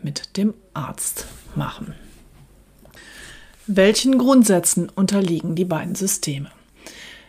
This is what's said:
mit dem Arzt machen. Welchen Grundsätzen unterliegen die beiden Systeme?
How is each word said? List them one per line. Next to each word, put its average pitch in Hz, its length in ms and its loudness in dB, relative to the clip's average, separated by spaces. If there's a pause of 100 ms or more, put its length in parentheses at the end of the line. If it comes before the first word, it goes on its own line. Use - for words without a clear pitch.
mit - 340 -10
dem 208 160 2 (220)
Arzt - 500 -8 (300)
machen. - 400 -8 (1700)
Welchen 214 520 4
Grundsätzen 208 720 4
unterliegen 180 640 -2
die 180 100 0
beiden 175 300 -4
Systeme? 143 560 -6 (800)